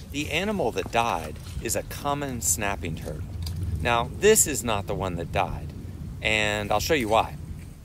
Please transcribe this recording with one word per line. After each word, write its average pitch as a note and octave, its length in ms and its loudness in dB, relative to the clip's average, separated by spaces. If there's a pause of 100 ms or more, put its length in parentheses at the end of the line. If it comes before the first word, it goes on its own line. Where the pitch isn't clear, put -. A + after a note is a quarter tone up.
(140)
The C#3+ 180 -4
animal F3 400 0
that F2+ 220 -4
died F2+ 420 0 (260)
is A2 140 -2
a F#2 80 -2
common C#3+ 560 -4
snapping F#2 560 -2
turtle. - 280 -6 (580)
Now, A#2 360 2
this G#3+ 300 8
is B2 160 -2
not G#2 240 0
the G#2 80 -2
one F#2 220 0
that E2+ 160 -4
died, F2 400 0 (460)
and G#2+ 520 2
I'll G#2 80 4
show E3 160 2
you A2+ 140 2
why. G#2+ 260 4 (500)